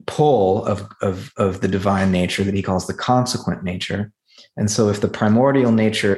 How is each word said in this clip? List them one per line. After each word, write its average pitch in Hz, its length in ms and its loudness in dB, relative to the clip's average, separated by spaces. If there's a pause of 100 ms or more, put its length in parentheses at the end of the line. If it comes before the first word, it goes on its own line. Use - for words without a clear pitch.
pole 113 600 2
of, 101 220 -4 (140)
of, 98 360 -4
of 95 240 0
the 98 60 0
divine 95 440 0
nature 90 320 0
that 101 100 -2
he 101 80 -2
calls 92 260 -2
the 92 60 -6
consequent 123 720 -2
nature. 98 480 -6 (440)
And 107 160 -2
so 110 160 2
if 101 140 -2
the 107 80 2
primordial 120 640 2
nature 110 460 2